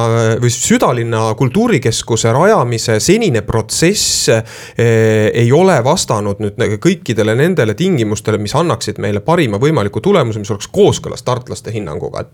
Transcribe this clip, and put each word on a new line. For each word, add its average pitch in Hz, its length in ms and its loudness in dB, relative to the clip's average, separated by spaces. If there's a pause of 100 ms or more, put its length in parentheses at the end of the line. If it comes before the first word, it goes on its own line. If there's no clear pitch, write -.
äh, 113 240 2 (100)
või 123 140 2
südalinna 120 680 0 (120)
kultuurikeskuse 120 960 0
rajamise 120 720 2
senine 185 380 2
protsess, - 880 -2
äh, 113 140 2 (920)
ei 117 180 2
ole 175 320 4
vastanud 113 560 -2
nüüd 104 400 -2
kõikidele 110 560 0
nendele 131 400 0
tingimustele, 113 640 0
mis 104 180 -4
annaksid 143 440 -2
meile 101 200 -2
parima 143 400 0
võimaliku 131 420 0
tulemuse, 135 380 0
mis 104 120 -8
oleks 101 160 -8
kooskõlas - 560 0
tartlaste 123 520 -6
hinnanguga? 101 460 -8
Et 90 120 -12